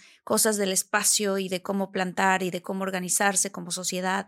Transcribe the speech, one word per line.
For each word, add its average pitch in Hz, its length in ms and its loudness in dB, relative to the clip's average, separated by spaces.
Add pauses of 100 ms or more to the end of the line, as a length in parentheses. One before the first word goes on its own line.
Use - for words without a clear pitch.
(240)
cosas 214 320 2
del 196 160 0
espacio 196 640 0
y 190 100 -4
de 180 140 -4
cómo 196 300 -2
plantar 185 500 2
y 185 80 -2
de 180 100 -6
cómo 190 220 -6
organizarse 190 720 0
como 175 180 -10
sociedad. 185 580 -2